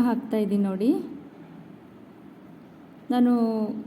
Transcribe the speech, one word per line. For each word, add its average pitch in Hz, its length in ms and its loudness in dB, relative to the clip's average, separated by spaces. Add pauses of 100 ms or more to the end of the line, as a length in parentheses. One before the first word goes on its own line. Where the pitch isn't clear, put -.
ಹಾಕ್ತಾಯಿದ್ದೀನಿ 214 640 0
ನೋಡಿ. 190 200 0 (2250)
ನಾನು 247 200 4 (540)